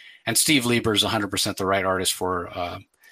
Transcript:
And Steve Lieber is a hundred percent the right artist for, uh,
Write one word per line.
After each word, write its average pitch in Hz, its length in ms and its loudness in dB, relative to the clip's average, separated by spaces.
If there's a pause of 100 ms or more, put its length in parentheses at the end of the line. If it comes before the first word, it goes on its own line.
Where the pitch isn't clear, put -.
(260)
And 117 100 0
Steve 139 300 4
Lieber 117 260 2
is 104 100 2
a 104 60 2
hundred 101 240 -2
percent 98 240 -2
the 98 100 -2
right 95 180 2
artist 92 280 0
for, 90 440 -4
uh, 90 220 -6 (340)